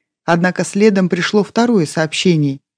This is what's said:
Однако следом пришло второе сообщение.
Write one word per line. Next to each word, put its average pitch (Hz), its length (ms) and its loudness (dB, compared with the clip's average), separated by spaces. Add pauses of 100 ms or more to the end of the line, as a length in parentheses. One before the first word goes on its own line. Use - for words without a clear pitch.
(260)
Однако 170 380 0
следом 196 460 2
пришло 185 340 0
второе 226 420 0
сообщение. 151 760 -2 (160)